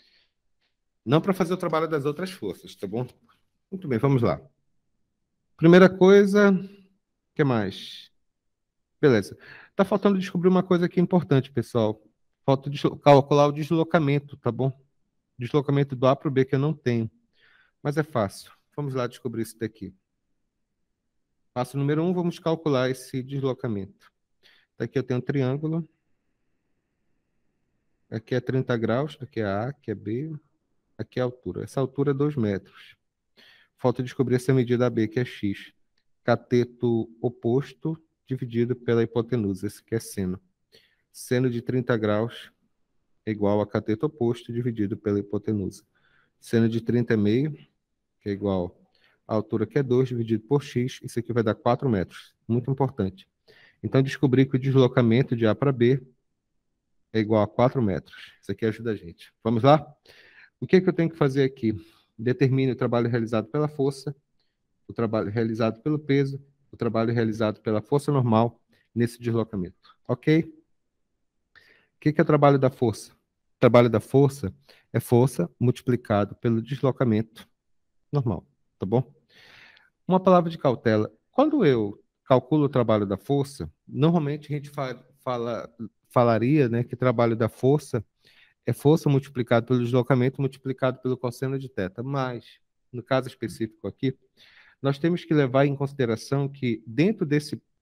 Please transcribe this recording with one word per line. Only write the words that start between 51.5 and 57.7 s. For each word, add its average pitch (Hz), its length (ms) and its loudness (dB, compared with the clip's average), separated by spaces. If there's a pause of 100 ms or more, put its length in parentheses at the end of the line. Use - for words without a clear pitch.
quatro 123 340 -2
metros. - 440 -4 (140)
Muito 120 240 -2
importante. 131 560 -4 (560)
Então, 131 180 2
descobri 135 440 2
que 135 100 -2
o 131 40 -2
deslocamento 127 760 2
de 113 100 0
A 107 80 4
pra 135 200 0
B 123 280 2 (1080)
é 110 80 -2
igual 107 240 2
a 101 40 2
quatro 127 340 0